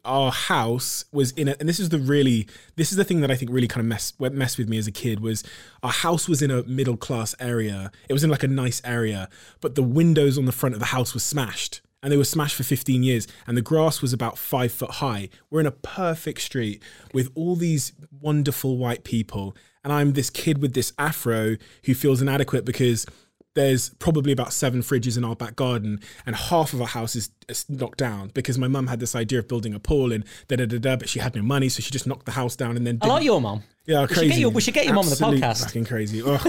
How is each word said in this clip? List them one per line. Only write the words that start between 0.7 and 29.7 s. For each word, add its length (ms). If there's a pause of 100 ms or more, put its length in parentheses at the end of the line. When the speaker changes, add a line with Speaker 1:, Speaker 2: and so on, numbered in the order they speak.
Speaker 1:
was 200
in 160
a, 120
and 80
this 120
is 100
the 80
really, 480 (300)
this 160
is 60
the 80
thing 160
that 100
I 40
think 160
really 160
kind 120
of 80
mess, 300
what 160
messed 260
with 100
me 80
as 80
a 60
kid 300
was 220 (380)
our 100
house 360
was 160
in 80
a 120
middle 340
class 420
area. 500 (200)
It 40
was 100
in, 60
like, 140
a 60
nice 360
area, 440 (320)
but 140
the 80
windows 540
on 80
the 60
front 240
of 40
the 80
house 280
were 60
smashed. 600 (220)
And 80
they 60
were 60
smashed 320
for 80
fifteen 400
years. 240 (180)
And 100
the 60
grass 400
was 100
about 240
five 360
foot 180
high. 400 (220)
We're 80
in 80
a 40
perfect 680
street 400 (320)
with 220
all 200
these 380 (260)
wonderful 580
white 260
people. 520 (280)
And 100
I'm 200
this 180
kid 320
with 100
this 240
afro 600 (260)
who 100
feels 260
inadequate 460
because 400 (480)
there's 360 (100)
probably 320
about 200
seven 300
fridges 340
in 80
our 120
back 200
garden, 440 (260)
and 100
half 380
of 80
our 60
house 280
is, 140 (180)
is 220
knocked 300
down 340
because 240
my 100
mum 200
had 120
this 140
idea 240
of 100
building 280